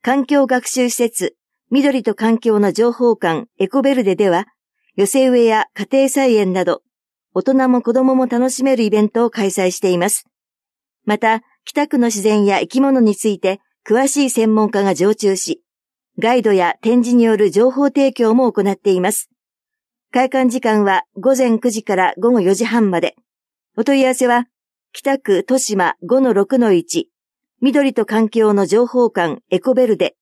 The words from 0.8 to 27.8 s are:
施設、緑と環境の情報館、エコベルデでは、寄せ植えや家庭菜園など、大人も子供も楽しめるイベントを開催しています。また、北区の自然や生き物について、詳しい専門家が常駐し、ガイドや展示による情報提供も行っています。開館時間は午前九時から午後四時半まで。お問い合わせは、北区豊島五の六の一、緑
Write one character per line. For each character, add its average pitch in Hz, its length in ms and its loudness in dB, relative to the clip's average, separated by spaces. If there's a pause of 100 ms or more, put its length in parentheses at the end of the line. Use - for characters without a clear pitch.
施 - 60 -6
設、 233 400 -4 (340)
緑 269 320 0
と 208 140 -2
環 226 240 0
境 214 200 0
の 202 140 0
情 233 180 0
報 240 240 0
館、 165 300 -4 (140)
エ 196 80 -2
コ 269 160 0
ベ 277 100 2
ル 247 100 0
デ 190 120 0
で 196 160 0
は、 180 160 -2 (480)
寄 196 120 0
せ 262 220 2
植 247 140 4
え - 20 4
や 214 300 0
家 208 140 -6
庭 269 200 2
菜 262 260 0
園 196 160 0
な 180 140 -2
ど、 170 160 -2 (520)
大 185 100 -2
人 262 260 2
も 247 120 2
子 233 120 -4
供 262 220 2
も 262 100 0
楽 247 240 -2
し 254 160 -6
め 269 100 2
る 233 80 -2
イ 214 60 0
ベ 214 140 2
ン 214 60 0
ト 233 140 -2
を 233 60 0
開 202 200 -4
催 185 220 -2
し - 80 -12
て 185 120 -2
い 180 60 0
ま 180 120 -2
す。 - 160 -6 (800)
ま 208 120 -2
た、 220 240 -2 (220)
北 294 240 -4
区 294 120 -2
の 240 80 2
自 214 140 -4
然 208 220 0
や 196 160 0
生 - 80 -4
き 262 140 -2
物 269 180 2
に 214 160 2
つ - 140 -12
い 196 100 -4
て、 196 220 -4 (260)
詳 247 200 2
し 285 180 -2
い 254 40 -2
専 220 240 0
門 214 160 0
家 202 140 -2
が 196 100 0
常 190 220 0
駐 196 220 -2
し、 - 240 -8 (560)
ガ 233 180 0
イ 247 60 2
ド 214 100 0
や 180 300 0
展 226 140 0
示 247 200 2
に 233 80 4
よ 220 140 2
る 202 120 2
情 226 220 2
報 277 140 0
提 277 260 2
供 226 220 0
も 247 180 2
行 202 180 -2
っ 196 60 -2
て 196 160 -2
い 185 80 0
ま 180 140 -2
す。 - 160 -10 (800)
開 262 180 0
館 262 200 0
時 247 100 -4
間 214 240 0
は 190 200 0 (120)
午 233 180 0
前 240 260 0
九 247 100 -2
時 214 140 -6
か 196 120 -4
ら 185 220 0
午 233 140 0
後 233 100 2
四 185 120 2
時 190 120 -2
半 220 260 0
ま 170 80 -2
で。 - 160 -4 (600)
お 220 80 -2
問 277 160 2
い - 20 2
合 262 60 2
わ 254 60 -2
せ 254 120 -2
は、 240 200 0 (440)
北 269 260 -4
区 202 200 0
豊 247 220 -2
島 190 440 -2
五 240 160 0
の 254 140 0
六 202 260 0
の 220 140 2
一、 - 360 -4 (520)
緑 269 320 0